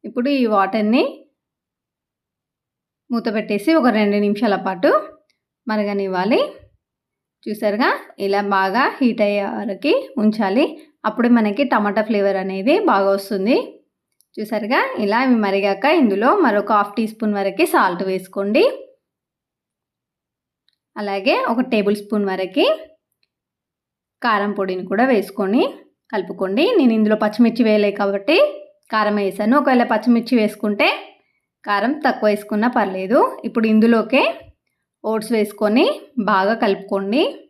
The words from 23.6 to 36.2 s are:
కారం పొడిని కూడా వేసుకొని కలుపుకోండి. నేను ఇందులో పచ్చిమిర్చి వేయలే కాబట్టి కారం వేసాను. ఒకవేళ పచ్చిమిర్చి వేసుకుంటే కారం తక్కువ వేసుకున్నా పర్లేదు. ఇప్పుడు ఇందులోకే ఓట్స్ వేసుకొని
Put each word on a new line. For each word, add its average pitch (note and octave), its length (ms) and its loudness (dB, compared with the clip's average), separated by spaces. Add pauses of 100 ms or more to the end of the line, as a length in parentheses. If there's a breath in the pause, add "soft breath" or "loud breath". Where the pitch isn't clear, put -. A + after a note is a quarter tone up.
కారం G#3 400 0
పొడిని F#3 320 -6
కూడా A#3 120 2 (100)
వేసుకొని G3+ 480 0 (500)
కలుపుకోండి. F#3+ 520 -2 (140)
నేను A#3+ 220 4
ఇందులో G#3+ 240 2
పచ్చిమిర్చి A3+ 440 2
వేయలే G3+ 320 2
కాబట్టి G3+ 380 0 (560)
కారం G#3 300 0
వేసాను. G#3 360 0
ఒకవేళ B3 240 2 (100)
పచ్చిమిర్చి A#3 480 2
వేసుకుంటే G#3 460 0 (800)
కారం G#3 260 0 (100)
తక్కువ A3 280 0
వేసుకున్నా G#3 440 -2
పర్లేదు. F#3+ 420 0 (300)
ఇప్పుడు A3+ 240 -2
ఇందులోకే A3+ 500 2 (880)
ఓట్స్ A3 260 -4
వేసుకొని G#3+ 480 0 (460)